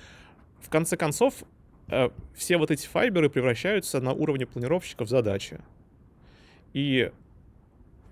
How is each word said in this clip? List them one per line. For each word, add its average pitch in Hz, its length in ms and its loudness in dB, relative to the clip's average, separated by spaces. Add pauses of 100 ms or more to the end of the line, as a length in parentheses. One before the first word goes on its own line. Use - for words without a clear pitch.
(640)
В - 80 -18
конце 165 260 2
концов, 175 480 0 (440)
э, 123 200 2 (260)
все - 220 0
вот 156 140 2
эти 147 160 -2
файберы 175 420 2
превращаются 135 720 0
на 131 140 -2
уровне 147 320 -2
планировщика 127 580 -4
в 107 60 -6
задачи. 104 500 0 (1120)
И 135 400 0 (1000)